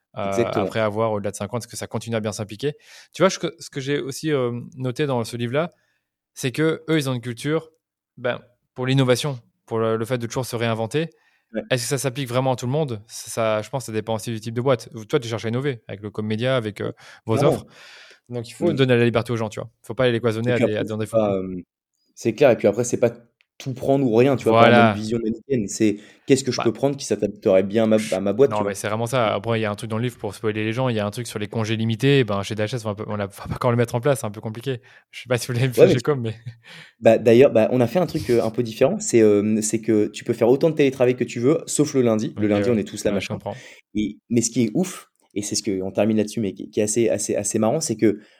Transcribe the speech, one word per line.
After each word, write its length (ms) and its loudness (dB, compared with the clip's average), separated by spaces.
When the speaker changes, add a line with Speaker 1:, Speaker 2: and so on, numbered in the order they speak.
Speaker 1:
Euh, 120 -4
Speaker 2:
Exactement. 360 -2
Speaker 1:
après, 140 -4
à 100 2
voir 220 -2
au-delà 200 -4
de 40 -14
cinquante, 280 -6
est-ce 40 -16
que 100 -16
ça 100 -10
continue 280 -6
à 40 0
bien 120 -4
s'appliquer ? 420 -6
Tu 80 -2
vois, 80 4
je, 80 -4
ce 100 -16
que 100 -10
j'ai 200 -2
aussi, 320 -6
euh, 280 -2
noté 280 -4
dans 180 -2
ce 140 -8
livre-là, 340 -2
c'est 180 -4
que 380 0
eux, 80 2
ils 120 -2
ont 40 -2
une 80 -4
culture, 480 -4
ben, 220 -4
pour 140 -4
l'innovation, 520 2
pour 120 -4
le, 200 0
le 80 -2
fait 120 -2
de 80 -6
toujours 200 -4
se 100 -10
réinventer. 540 -2
Speaker 2:
Ouais. 160 -4
Speaker 1:
Est-ce 140 0
que 60 -8
ça 80 0
s'applique 300 -4
vraiment 260 0
à 20 0
tout 100 -8
le 60 -2
monde ? 360 -4
Ça, 220 -16
ça, 320 0
je 80 -12
pense 140 -6
que 40 -14
ça 40 -10
dépend 240 -2
aussi 160 -6
du 80 -6
type 160 -8
de 60 -2
boîte. 280 0
Toi, 120 0
tu 80 -6
cherches 180 -4
à 40 -2
innover 380 -4
avec 140 -14
le 80 -10
Comedia, 460 -2
avec, 260 -4
euh, 100 -4
vos 120 0
Speaker 2:
Clairement. 200 4
Speaker 1:
offres. 80 -12
Donc, 200 -8
il 40 -18
faut 180 0
Speaker 2:
Mm. 40 0
Speaker 1:
donner 220 4
la 80 6
liberté 280 0
aux 20 -2
gens, 140 -4
tu 100 -12
vois. 100 -10
Faut 100 -10
pas 160 2
les 100 0
cloisonner 300 0
Speaker 2:
Et 40 2
Speaker 1:
à 20 2
Speaker 2:
puis 100 2
Speaker 1:
des, 60 0
Speaker 2:
après, 100 -2
Speaker 1:
à 80 -4
dans 80 -6
des 80 -4
Speaker 2:
c'est 60 -14
pas, 240 2
Speaker 1:
focus. 220 -6
Speaker 2:
euh, 40 -10
c'est 180 -2
clair. 180 6
Et 40 6
puis 120 2
après, 160 2
c'est 140 -2
pas 140 2
tout 140 -8
prendre 320 0
ou 100 2
rien, 200 4
tu 100 -6
vois, 80 4
pas 40 6
en 40 8
Speaker 1:
Voilà. 320 8
Speaker 2:
mode 40 -4
vision 220 -4
américaine. 480 -4
C'est 300 0
qu'est-ce 180 4
que 80 -2
je 60 -2
Speaker 1:
Bah, 60 -4
Speaker 2:
peux 100 0
prendre 240 -2
qui 80 -10
s'adapterait 560 2
bien 220 0
à 40 2
ma, 100 4
à 80 0
ma 140 0
boîte, 160 4
Speaker 1:
non, 80 -2
Speaker 2:
tu 60 -2
Speaker 1:
mais 60 -2
Speaker 2:
vois. 60 -6
Speaker 1:
c'est 120 -8
vraiment 180 -2
ça. 300 0
Après, 240 -2
il 20 -2
y 40 -2
a 60 -2
un 40 -4
truc 160 -10
dans 60 -4
le 60 -2
livre 140 -6
pour 160 -8
spoiler 320 -4
les 80 -2
gens. 160 -2
Il 60 -2
y 40 0
a 60 -2
un 60 -4
truc 160 -10
sur 100 -10
les 100 -6
congés 280 -2
limités. 480 2
Ben, 180 -2
chez 140 -6
D 80 -2
H 120 -4
S, 100 -8
on 40 -2
va 60 -4
pas, 120 -10
on 120 -6
a, 80 -4
va 0 -
pas 260 -10
encore 160 0
le 80 2
mettre 160 0
en 80 -2
place. 200 0
C'est 40 -8
un 60 -6
peu 100 -12
compliqué. 400 -6
Je 100 -18
sais 80 -18
pas 80 2
si 100 -4
vous 60 -4
l'avez 140 2
Speaker 2:
Ouais, 60 -2
Speaker 1:
fait, 120 8
Speaker 2:
mais 80 6
Speaker 1:
Jacob, 260 0
mais 160 -4
Speaker 2:
bah, 200 8
d'ailleurs, 320 8
bah, 200 4
on 80 2
a 80 4
fait 120 0
un 80 0
truc, 240 -6
euh, 120 4
un 60 0
peu 140 -4
différent. 360 0
C'est, 220 4
euh, 400 4
c'est 200 -2
que 260 2
tu 160 -12
peux 100 -2
faire 160 2
autant 220 4
de 40 -6
télétravail 400 2
que 80 -2
tu 160 -6
veux, 280 4
sauf 260 0
le 80 2
lundi. 360 0
Le 80 0
Speaker 1:
Ok, 40 2
Speaker 2:
lundi, 200 2
Speaker 1:
ouais. 60 4
Speaker 2:
on 40 2
est 40 -2
tous 200 -10
là, 80 0
Speaker 1:
Ouais, 100 -2
je 60 -10
Speaker 2:
machin. 80 -6
Speaker 1:
comprends. 200 -8
Speaker 2:
Et, 240 -4
mais 120 4
ce 80 -2
qui 140 0
est 100 0
ouf, 360 -4
et 80 -4
c'est 120 -6
ce 80 -4
que, 200 -2
on 80 -6
termine 260 2
là-dessus, 220 -2
mais 140 -2
qui, 160 -12
qui 100 -4
est 40 2
assez, 240 0
assez, 280 -2
assez 240 -2
marrant, 200 0
c'est 180 -4
que 220 4